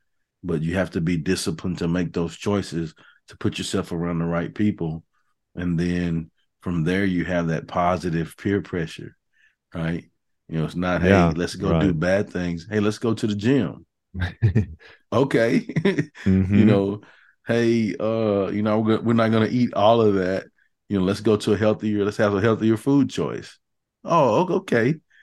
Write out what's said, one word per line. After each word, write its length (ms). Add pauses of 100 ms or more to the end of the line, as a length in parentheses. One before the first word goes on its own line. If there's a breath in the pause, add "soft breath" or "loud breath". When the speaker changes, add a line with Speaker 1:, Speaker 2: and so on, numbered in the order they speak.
(440)
Speaker 1:
but 180
you 140
have 160
to 100
be 160
disciplined 640
to 80
make 260
those 240
choices 560 (340 soft breath)
to 100
put 200
yourself 340
around 280
the 60
right 300
people. 480 (520)
And 220
then 540 (300)
from 240
there, 180
you 220
have 220
that 200
positive 680
peer 240
pressure, 560 (560)
right? 320 (420)
You 120
know, 60
it's 120
not, 240
"Hey, 80
Speaker 2:
Yeah, 260
Speaker 1:
let's 200
go 240
do 80
Speaker 2:
right. 120
Speaker 1:
bad 300
things. 400
Hey, 100
let's 200
go 140
to 140
the 80
gym." 500 (280)
Speaker 2:
<laughs> 920 (100)
Speaker 1:
Okay. 520 (160)
<laughs> 260 (160)
Speaker 2:
Mm-hmm. 320
Speaker 1:
You 80
know, 360 (460 soft breath)
"Hey, 520
uh, 500
you 120
know, 180
we're, 220
we're 120
not 180
gonna 160
eat 260
all 280
of 140
that. 300 (440)
You 100
know, 60
let's 160
go 160
to 160
a 40
healthier, 480
let's 120
have 160
a 80
healthier 360
food 320
choice." 480 (460)
"Oh, 440
o-, 100
okay." 380 (280 soft breath)